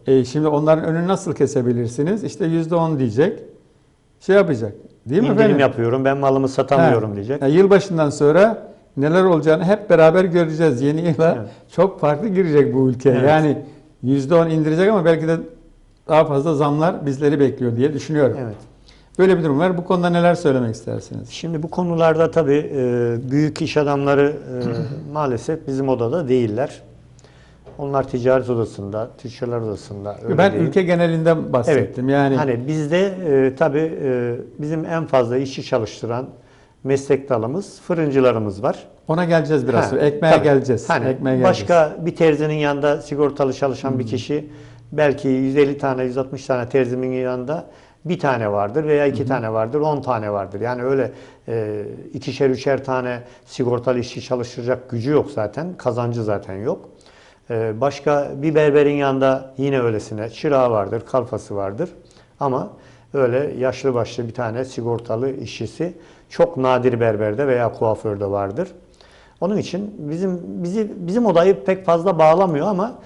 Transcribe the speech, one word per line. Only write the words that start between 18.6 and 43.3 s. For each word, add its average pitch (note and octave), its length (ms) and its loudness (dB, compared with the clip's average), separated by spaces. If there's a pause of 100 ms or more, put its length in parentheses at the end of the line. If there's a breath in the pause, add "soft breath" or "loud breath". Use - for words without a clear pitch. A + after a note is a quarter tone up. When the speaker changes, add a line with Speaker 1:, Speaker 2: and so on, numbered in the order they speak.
Speaker 1:
Böyle F#3 200 4
bir E3 60 -2
durum C#3+ 140 0
var. F3 200 0
Bu F3 60 -6
konuda F3 260 0
neler F3 240 4
söylemek C3 400 0
istersiniz? A2+ 540 -10
Speaker 2:
Şimdi E3 340 -8
bu E3 80 -8
konularda E3 600 2
tabii, C#3+ 460 2
e, A#2+ 400 0 (140)
büyük D3+ 320 0
iş D3 140 -2
adamları, C#3+ 560 2 (800)
e, - 20 -14
Speaker 1:
<clears throat> - 0 -
Speaker 2:
maalesef D3+ 540 -4
bizim C3+ 220 -2
odada B2+ 400 -2
değiller. A#2+ 540 -2 (960 soft breath)
Onlar C#3 300 -2
ticaret B2+ 420 2
odasında, G#2+ 680 -4
tüccarlar A#2+ 420 -8
odasında. G#2 640 -8
Öyle D3+ 140 -2
Speaker 1:
Ben F#3+ 140 4
Speaker 2:
değil. E3+ 120 0
Speaker 1:
ülke D#3+ 180 0
genelinden E3 720 0
bahsettim. B2+ 520 0
Speaker 2:
Evet. C3+ 140 2
Speaker 1:
Yani C3+ 180 2
Speaker 2:
Hani B2+ 300 0
bizde, D#3 400 0 (200)
e, C3+ 300 4
tabii, D#3+ 460 0
e, B2 320 -2 (240)
bizim D#3 260 -6
en E3 220 -4
fazla B2+ 300 2
işçi C3+ 280 -4
çalıştıran A#2 640 -4 (580 soft breath)
meslek C3+ 440 0
dalımız C3 520 -4
fırıncılarımız B2+ 800 0
var. D3 240 -4 (220)
Speaker 1:
Ona E3+ 160 0
geleceğiz D3+ 440 2
biraz B2 160 2
Speaker 2:
Ha, G#2 40 0
Speaker 1:
sonra. C3 120 0
Ekmeğe D3 340 2
Speaker 2:
tabii. D#3 100 4
Speaker 1:
geleceğiz. B2+ 460 2
Speaker 2:
Hani C3 180 0
Speaker 1:
Ekmeğe C3 340 0
Speaker 2:
başka F3 320 2 (100)
Speaker 1:
geleceğiz. D#3+ 220 -6
Speaker 2:
bir D#3+ 100 -4
terzinin D3+ 380 2
yanında D3 480 0
sigortalı C#3 500 0